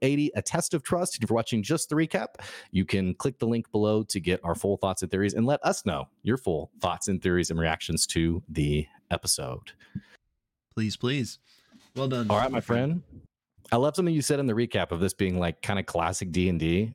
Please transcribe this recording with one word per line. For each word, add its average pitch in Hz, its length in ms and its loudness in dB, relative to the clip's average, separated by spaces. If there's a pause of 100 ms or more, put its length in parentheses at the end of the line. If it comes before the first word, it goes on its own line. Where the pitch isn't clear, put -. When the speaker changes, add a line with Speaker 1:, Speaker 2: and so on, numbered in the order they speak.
Speaker 1:
eighty, 143 340 2
A 104 60 0
Test - 300 -2
of 165 120 0
Trust. 180 320 -2
And 113 80 -4
if 104 60 0
you're 117 40 2
watching 113 280 0
just 147 260 -2
the 151 80 -2
recap, 160 400 -2 (340)
you 95 140 2
can 92 300 0
click - 260 -4
the 117 60 0
link 117 260 0
below 107 320 4
to 101 160 -4
get 87 240 0
our 85 100 0
full 98 220 0
thoughts 95 260 -2
and 87 80 -4
theories 98 240 2
and 113 120 2
let 143 180 2
us - 200 0
know 71 240 -2 (140)
your 117 140 0
full 78 340 -4 (100)
thoughts 87 280 -2
and 95 120 -2
theories 90 300 2
and 82 80 -2
reactions 80 500 0
to 82 400 0
the 76 380 0 (240)
episode. - 640 -4 (1040)
Speaker 2:
Please, 107 200 0
please. 127 440 -2 (560)
Well 139 120 0
done, 120 220 0
Speaker 1:
All 104 60 4
right, 127 140 4
Speaker 2:
my 123 80 0
Speaker 1:
my - 20 0
Speaker 2:
friend. 135 440 0
Speaker 1:
friend. - 180 -20 (500)
I 117 40 4
love 143 200 2
something 175 180 2
you 147 80 2
said 143 180 2
in 139 60 0
the 117 80 2
recap 110 360 0
of 85 100 -2
this 95 140 2
being, 92 240 0
like, 85 240 -2
kinda 98 220 -2
classic 87 480 -4
D 90 160 4
and 87 100 2
D, 87 360 0